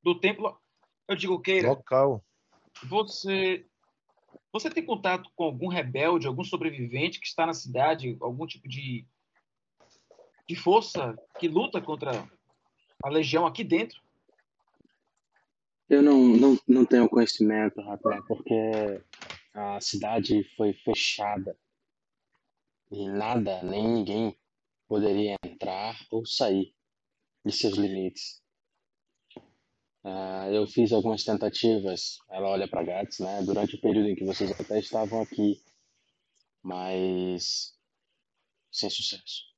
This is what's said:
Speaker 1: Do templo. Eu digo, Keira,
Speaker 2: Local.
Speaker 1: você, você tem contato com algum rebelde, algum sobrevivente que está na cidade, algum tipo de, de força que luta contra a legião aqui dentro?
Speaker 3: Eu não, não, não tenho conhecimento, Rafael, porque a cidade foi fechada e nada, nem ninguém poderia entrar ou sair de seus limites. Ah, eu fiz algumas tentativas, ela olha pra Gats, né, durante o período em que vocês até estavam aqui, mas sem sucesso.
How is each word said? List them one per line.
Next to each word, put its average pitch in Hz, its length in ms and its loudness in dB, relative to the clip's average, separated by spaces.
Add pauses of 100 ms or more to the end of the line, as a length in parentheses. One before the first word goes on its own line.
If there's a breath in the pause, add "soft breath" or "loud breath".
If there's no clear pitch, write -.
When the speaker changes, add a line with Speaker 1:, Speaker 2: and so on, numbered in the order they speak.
Speaker 1:
Do 170 160 2
templo. 202 420 -2 (460)
Eu 196 80 -2
digo, 180 240 -2
Keira, 185 300 2
Speaker 2:
Local. 131 540 2 (600)
Speaker 1:
você, 190 840 -2 (840)
você 233 180 -6
tem 330 160 -6
contato 190 500 -2
com 175 80 -4
algum 147 240 -4
rebelde, 156 600 0
algum 127 160 -4
sobrevivente 151 760 -4
que - 80 -10
está 165 180 -2
na 165 80 -2
cidade, 131 680 -2
algum 123 260 -6
tipo - 220 -16
de, 131 380 -10 (1400)
de 170 80 -6
força 175 640 0 (220)
que 170 80 -2
luta 190 340 0
contra 135 460 -6 (760)
a 139 60 -4
legião 156 360 2
aqui 185 180 -2
dentro? 180 360 0 (1900)
Speaker 3:
Eu 143 120 8
não, 143 180 10
não, 123 480 10
não 127 180 8
tenho 120 240 6
conhecimento, 107 720 2
Rafael, 101 440 -4
porque 107 800 -2 (500)
a 101 280 -6
cidade 104 640 0 (120)
foi 104 160 2
fechada 104 840 -4 (1300)
e 101 160 -8
nada, 101 560 -2
nem 101 240 -2
ninguém 110 500 -2 (500)
poderia 104 560 0
entrar 98 540 -8 (140)
ou 113 140 -4
sair 98 500 0 (680)
de 104 80 -4
seus 98 240 -2
limites. 95 640 -4 (1600)
Ah, 95 460 -8
eu 104 180 2
fiz 113 240 2
algumas 110 320 2
tentativas, 101 960 0 (100)
ela 95 200 -4
olha 98 180 -2
pra 85 160 -4
Gats, 92 360 -6
né, 98 240 -4
durante 98 320 -2
o - 60 -16
período 104 280 2
em 95 60 -2
que 95 100 -6
vocês 95 340 -4
até - 200 -4
estavam 110 420 -2
aqui, 104 420 -2 (960)
mas 92 1120 -4 (1000)
sem 104 180 -4
sucesso. - 560 -8 (120)